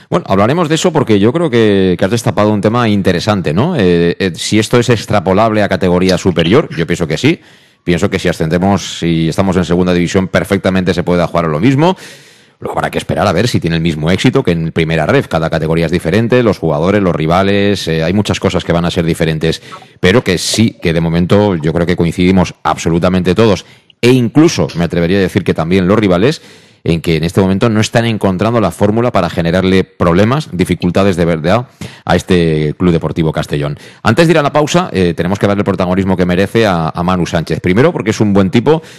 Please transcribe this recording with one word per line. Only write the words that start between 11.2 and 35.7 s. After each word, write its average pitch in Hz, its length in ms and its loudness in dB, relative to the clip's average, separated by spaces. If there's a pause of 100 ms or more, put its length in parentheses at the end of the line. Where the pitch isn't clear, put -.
jugar 85 180 -2
a 85 40 -2
lo 76 120 -2
mismo. 139 360 2 (640)
Luego - 180 -8
habrá - 140 -4
que 85 60 -6
esperar 80 280 -2
a 98 60 0
ver 101 160 0
si 113 100 -2
tiene 85 160 -2
el 82 80 -2
mismo 78 260 -2
éxito 127 360 2
que - 80 0
en 80 180 -4
primera 80 340 -2
ref. 123 220 0
Cada 80 240 -2
categoría 80 360 0
es 73 40 -4
diferente, 107 540 0
los 101 140 2
jugadores, 82 440 0
los 90 100 2
rivales, 95 760 0
eh, 80 160 -2
hay 85 80 -2
muchas 101 260 0
cosas 90 240 -2
que - 100 -2
van 85 120 0
a 87 80 -2
ser 85 120 -2
diferentes, 80 560 -2 (380)
pero 98 240 2
que 87 160 0
sí, - 420 -2
que 85 120 -2
de 82 80 -2
momento 90 560 2
yo 78 160 -2
creo 85 160 -2
que 87 80 -2
coincidimos 90 680 2
absolutamente 87 720 0
todos, 104 320 2 (340)
e 120 120 4
incluso 127 640 2
me 87 80 -2
atrevería 85 340 0
a 98 40 2
decir 90 200 -2
que 82 120 0
también 87 340 0
los 104 100 4
rivales, 104 420 2 (440)
en 80 160 0
que 82 160 0
en 76 60 -2
este 85 180 0
momento 98 280 2
no 107 120 0
están 113 260 0
encontrando 104 540 0
la 90 120 0
fórmula 110 400 0
para 90 180 0
generarle 92 540 2
problemas, 104 680 0
dificultades 90 640 0
de 87 80 0
verdad 87 420 0 (380)
a 87 120 2
este 80 600 0
Club 90 160 2
Deportivo 78 400 -2
Castellón. 73 440 -4 (280)
Antes 135 220 4
de 165 60 4
ir 165 60 2
a 147 40 2
la 143 100 -2
pausa, 151 400 0
eh, 87 240 0
tenemos 90 220 -2
que 113 100 0
darle 101 120 0
el 101 40 -2
protagonismo 92 520 0